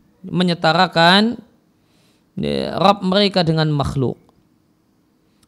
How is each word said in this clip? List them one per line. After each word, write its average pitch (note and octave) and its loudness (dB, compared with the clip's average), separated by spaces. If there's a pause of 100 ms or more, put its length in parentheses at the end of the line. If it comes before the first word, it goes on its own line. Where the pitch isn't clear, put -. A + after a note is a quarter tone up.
(260)
menyetarakan, F3 2 (1000)
ya, C2+ -4
Rabb G3 0
mereka F#3+ 0
dengan D#3+ 0
makhluk. C#3 -4 (1300)